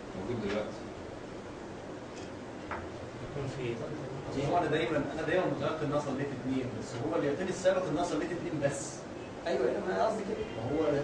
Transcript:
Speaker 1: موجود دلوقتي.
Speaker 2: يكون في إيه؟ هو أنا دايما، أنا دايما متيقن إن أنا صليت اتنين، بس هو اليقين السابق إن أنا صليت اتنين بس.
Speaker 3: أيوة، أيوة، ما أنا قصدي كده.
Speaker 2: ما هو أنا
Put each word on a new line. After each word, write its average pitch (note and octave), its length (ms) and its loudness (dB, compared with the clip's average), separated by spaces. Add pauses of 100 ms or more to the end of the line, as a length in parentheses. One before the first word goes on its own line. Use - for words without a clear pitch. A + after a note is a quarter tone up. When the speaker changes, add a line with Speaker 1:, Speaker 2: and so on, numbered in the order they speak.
(160)
Speaker 1:
موجود G#2+ 320 -2
دلوقتي. G#2 340 -2 (2500)
Speaker 2:
يكون C3+ 260 -2
في C3 60 -4
إيه؟ A#2 120 0 (760)
هو F3 60 6
أنا D#3+ 80 6
دايما، D#3 380 4 (100)
أنا D#3 80 -2
دايما E3 240 4
متيقن C#3 400 2
إن C#3 60 2
أنا D3 100 4
صليت C3+ 260 0 (140)
اتنين، C3 240 2 (140)
بس - 100 -6 (160)
هو D#3+ 140 2
اليقين D3 280 2
السابق F#3 360 4
إن D3+ 140 2
أنا F3 80 4
صليت E3 260 0
اتنين E3 320 -2
بس. - 260 0 (580)
Speaker 3:
أيوة، E3+ 220 2
أيوة، G3+ 180 2
ما F#3 80 0
أنا F#3+ 120 4
قصدي G3 160 2
كده. - 220 -2 (120)
Speaker 2:
ما - 140 -2
هو D3+ 180 4
أنا C#3+ 140 6